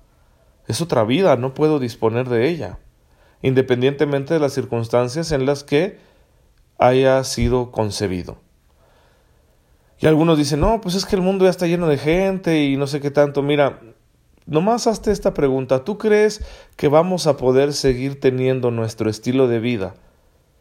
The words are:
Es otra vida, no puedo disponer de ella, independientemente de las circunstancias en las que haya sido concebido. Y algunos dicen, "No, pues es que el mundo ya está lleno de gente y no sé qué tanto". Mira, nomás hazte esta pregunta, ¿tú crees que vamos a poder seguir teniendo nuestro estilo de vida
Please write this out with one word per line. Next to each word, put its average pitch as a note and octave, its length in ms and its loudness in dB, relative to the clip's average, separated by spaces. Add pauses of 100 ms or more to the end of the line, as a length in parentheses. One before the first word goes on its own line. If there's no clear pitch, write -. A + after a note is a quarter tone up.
(680)
Es A#2 140 -4
otra C3 220 0
vida, C#3+ 320 2
no B2+ 180 -6
puedo D3+ 260 0
disponer A#2+ 500 -2
de A#2+ 200 2
ella, B2 300 -8 (640)
independientemente C#3 920 0
de D#3+ 60 2
las C#3 140 0
circunstancias B2 800 -2
en C3 140 0
las C#3 180 -2
que E3+ 360 -2 (800)
haya C3 460 4
sido A#2+ 480 -2
concebido. G2 640 -4 (1600)
Y C#3 80 2
algunos D#3+ 300 4
dicen, D3 240 0
"No, A3 180 0
pues F3+ 160 -6
es G3 100 -4
que G3+ 120 -2
el F3+ 40 0
mundo F#3+ 220 2
ya F#3 80 6
está F3 160 -4
lleno F3 200 0
de D3 100 2
gente E3+ 640 0
y C#3 140 0
no C#3+ 100 -2
sé C#3 140 -6
qué C#3 100 -6
tanto". C#3+ 300 2
Mira, C#3+ 400 0 (640)
nomás G3 420 0
hazte G#3 240 -2
esta G3 220 -2
pregunta, C3 500 0
¿tú G#3 140 -6
crees G#3+ 440 0 (360)
que D3+ 100 -2
vamos E3 400 2
a C#3 80 2
poder C3 380 2
seguir C3+ 480 -2
teniendo B2+ 500 0
nuestro A2+ 380 -4
estilo B2+ 400 0
de A#2 100 0
vida A2 360 -4 (640)